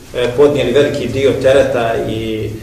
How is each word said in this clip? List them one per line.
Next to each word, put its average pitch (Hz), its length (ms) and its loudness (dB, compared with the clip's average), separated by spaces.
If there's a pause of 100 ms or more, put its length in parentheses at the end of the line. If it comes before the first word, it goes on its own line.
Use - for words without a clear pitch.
(160)
e, 120 220 -2
podnijeli 139 340 2
veliki 135 360 0
dio 131 240 0 (100)
tereta 127 520 2 (160)
i, 110 400 -4 (140)